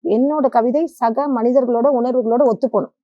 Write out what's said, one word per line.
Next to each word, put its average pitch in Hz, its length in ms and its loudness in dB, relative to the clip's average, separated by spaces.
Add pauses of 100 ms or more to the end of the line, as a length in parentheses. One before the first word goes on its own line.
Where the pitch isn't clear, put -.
என்னோட 269 420 0
கவிதை 247 380 0
சக 262 420 -4
மனிதர்களோட 247 600 0 (120)
உணர்வுகளோட 240 420 0
ஒத்துப்போணும். 226 500 0 (120)